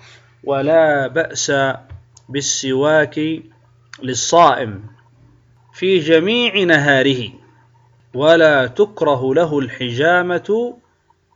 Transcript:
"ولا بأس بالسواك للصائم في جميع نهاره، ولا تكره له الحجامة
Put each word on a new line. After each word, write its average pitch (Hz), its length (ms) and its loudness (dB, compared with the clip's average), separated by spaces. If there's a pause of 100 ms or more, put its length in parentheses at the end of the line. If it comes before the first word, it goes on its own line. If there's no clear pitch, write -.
(440)
"ولا 143 640 0
بأس 151 440 -6 (800)
بالسواك 143 920 -2 (840)
للصائم 127 800 0 (880)
في 185 260 0
جميع 190 640 2
نهاره، 139 640 2 (840)
ولا 151 540 4
تكره 135 680 -2
له 151 260 0
الحجامة 175 1200 -4 (580)